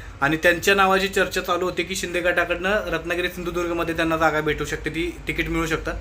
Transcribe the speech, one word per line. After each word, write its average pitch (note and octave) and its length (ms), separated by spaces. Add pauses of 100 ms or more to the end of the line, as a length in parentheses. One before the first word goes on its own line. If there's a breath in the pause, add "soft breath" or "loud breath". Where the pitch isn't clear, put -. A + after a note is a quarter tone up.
(220 loud breath)
आणि D3+ 160
त्यांच्या F3 380
नावाची F#3+ 320
चर्चा F#3 340
चालू F3+ 240
होती F3+ 180
की F#3 120
शिंदे F3 240
गटाकडनं F3 500
रत्नागिरी F3 600
सिंधुदुर्गमध्ये E3+ 680
त्यांना E3 220
जागा D#3 240
भेटू D3+ 240
शकते, D3+ 240
ती D#3+ 280 (100)
तिकीट D#3 220
मिळू E3 160
शकतं. D#3 360